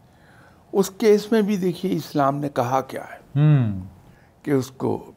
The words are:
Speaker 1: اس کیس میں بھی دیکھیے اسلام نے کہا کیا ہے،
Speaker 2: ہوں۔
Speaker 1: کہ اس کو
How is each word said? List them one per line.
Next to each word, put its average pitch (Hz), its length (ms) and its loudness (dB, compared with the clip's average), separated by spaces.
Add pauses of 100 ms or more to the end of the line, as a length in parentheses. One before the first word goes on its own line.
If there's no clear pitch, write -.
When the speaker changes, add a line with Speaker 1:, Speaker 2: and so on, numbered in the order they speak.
(720)
Speaker 1:
اس 196 180 0
کیس 208 420 2
میں 220 100 4
بھی 208 140 0
دیکھیے 180 400 -2
اسلام 143 400 -2
نے 147 120 -6
کہا 131 320 -2
کیا - 240 -10
ہے، - 360 -6
Speaker 2:
ہوں۔ 127 400 4 (600)
Speaker 1:
کہ 151 80 -6
اس 131 200 0
کو - 460 -6